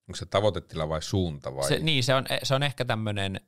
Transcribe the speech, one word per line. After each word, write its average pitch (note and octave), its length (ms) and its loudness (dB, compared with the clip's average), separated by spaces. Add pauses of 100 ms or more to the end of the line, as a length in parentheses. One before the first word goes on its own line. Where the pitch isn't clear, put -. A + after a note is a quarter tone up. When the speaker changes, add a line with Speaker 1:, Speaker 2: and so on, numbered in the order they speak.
Speaker 1:
Onko F#2 80 -10
se - 100 -8
tavoitetila F2+ 600 0
vai D#2 140 -2
suunta D#2 520 -2
vai? C#2 140 -2
Speaker 2:
Se, C#3 100 2
niin, D3+ 260 2
se C3 100 4
on, C3 100 2 (180)
se C3+ 120 2
on C#3 80 2
ehkä C3 220 -2
tämmönen G#2 640 -2